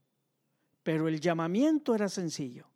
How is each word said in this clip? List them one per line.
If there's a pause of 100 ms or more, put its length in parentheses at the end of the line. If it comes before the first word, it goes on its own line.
(840)
Pero
el
llamamiento
era
sencillo.